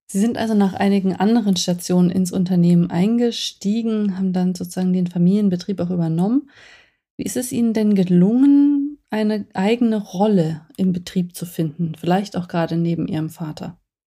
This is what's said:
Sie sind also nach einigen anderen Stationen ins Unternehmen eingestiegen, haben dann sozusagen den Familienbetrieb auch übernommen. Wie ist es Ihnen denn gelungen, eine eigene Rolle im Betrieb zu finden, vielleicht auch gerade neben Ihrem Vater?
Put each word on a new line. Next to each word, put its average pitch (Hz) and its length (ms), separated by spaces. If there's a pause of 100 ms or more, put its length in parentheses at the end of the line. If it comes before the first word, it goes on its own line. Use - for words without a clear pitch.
Sie 196 140
sind 233 160
also 220 180
nach 196 200
einigen 196 400
anderen 208 420
Stationen 180 540
ins 185 220
Unternehmen 175 580
eingestiegen, 220 1300
haben 190 160
dann 185 220
sozusagen 180 380
den 180 140
Familienbetrieb 185 720
auch 175 100
übernommen. 180 600 (680)
Wie - 80
ist - 120
es 254 160
Ihnen 233 220
denn 214 200
gelungen, 277 1040 (120)
eine 214 420
eigene 226 440
Rolle 185 680 (100)
im 185 160
Betrieb 175 420
zu - 100
finden, 165 540
vielleicht 185 380
auch 175 120
gerade 170 280
neben 170 320
Ihrem 160 200
Vater? - 500 (280)